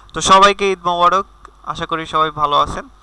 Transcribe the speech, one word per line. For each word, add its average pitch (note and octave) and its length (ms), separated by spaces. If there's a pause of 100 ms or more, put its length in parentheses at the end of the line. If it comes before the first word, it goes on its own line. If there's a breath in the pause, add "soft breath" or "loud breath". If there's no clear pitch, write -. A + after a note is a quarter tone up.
(140 loud breath)
তো D#3+ 60
সবাইকে F#3+ 520
ঈদ F#3 120
মোবারক, F3 420 (400)
আশা D#3+ 200
করি D#3+ 200
সবাই D#3 240
ভালো D3 280
আছেন। F3 300 (140)